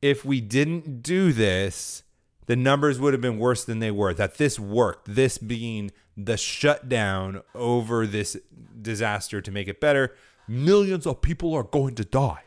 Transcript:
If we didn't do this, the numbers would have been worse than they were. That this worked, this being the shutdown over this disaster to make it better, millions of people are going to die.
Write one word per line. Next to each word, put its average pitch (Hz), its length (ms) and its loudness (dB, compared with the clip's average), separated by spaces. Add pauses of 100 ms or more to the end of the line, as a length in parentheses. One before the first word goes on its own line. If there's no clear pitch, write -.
If 143 240 2
we 135 160 0
didn't 139 600 -2
do 180 300 2
this, 98 680 0 (440)
the 120 100 0
numbers 139 420 4
would 139 160 2
have 131 60 2
been 117 180 -2
worse 120 260 2
than 113 140 -4
they 113 120 -2
were. 101 220 0
That 92 260 -2
this 147 200 0
worked, 104 560 0
this 131 240 2
being 113 520 -6 (260)
the 101 200 -2
shutdown 104 1040 0 (120)
over 117 520 0
this 104 300 -4 (440)
disaster 104 600 -4
to 98 100 -10
make 98 180 -6
it 98 120 -8
better, 139 340 2 (340)
millions 180 580 2
of 139 160 -4
people 165 320 0
are 147 80 0
going 135 320 -2
to 113 100 -4
die. 127 420 0